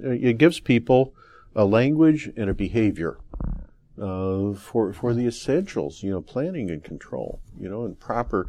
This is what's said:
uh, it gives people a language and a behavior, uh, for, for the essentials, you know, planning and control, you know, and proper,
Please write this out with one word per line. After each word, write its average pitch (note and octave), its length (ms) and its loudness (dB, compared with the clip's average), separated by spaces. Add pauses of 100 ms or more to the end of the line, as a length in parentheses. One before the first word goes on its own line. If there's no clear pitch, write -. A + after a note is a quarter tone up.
uh, C3 60 -2
it A#2+ 260 2
gives D#3+ 220 6
people B2+ 560 2 (400)
a G#2+ 100 4
language D3 720 4
and G#2 140 -2
a F#2 40 0
behavior, F#2 640 0 (840)
uh, F#2+ 540 -2
for, G2+ 380 -2
for A#2+ 220 -2
the A#2+ 120 0
essentials, A#2+ 760 -4
you G2 80 -4
know, F#2 100 -4
planning C#3+ 500 -6
and D#2 120 -8
control, - 580 -10 (200)
you F#2+ 80 -10
know, A2 160 -8
and F#2+ 160 -10
proper, A2+ 480 -4